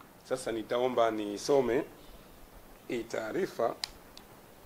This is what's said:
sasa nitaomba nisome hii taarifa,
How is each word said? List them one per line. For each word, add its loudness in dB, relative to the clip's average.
sasa -4
nitaomba 2
nisome 2
hii -4
taarifa, -2